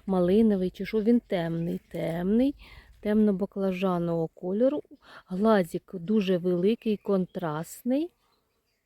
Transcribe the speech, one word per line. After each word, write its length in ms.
малиновий 640
чи 160
що, 160
він 180
темний, 600
темний, 640
темно-баклажанового 1300
кольору. 560
Глазик 680
дуже 440
великий, 600
контрастний, 1120